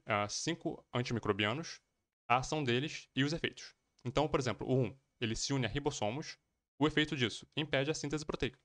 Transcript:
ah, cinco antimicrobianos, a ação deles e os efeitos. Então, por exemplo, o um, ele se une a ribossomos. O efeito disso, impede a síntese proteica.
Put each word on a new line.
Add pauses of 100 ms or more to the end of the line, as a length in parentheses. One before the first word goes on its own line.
ah,
cinco
antimicrobianos, (480)
a
ação
deles
e
os
efeitos. (320)
Então,
por
exemplo,
o
um, (220)
ele
se
une
a
ribossomos. (420)
O
efeito
disso,
impede
a
síntese
proteica.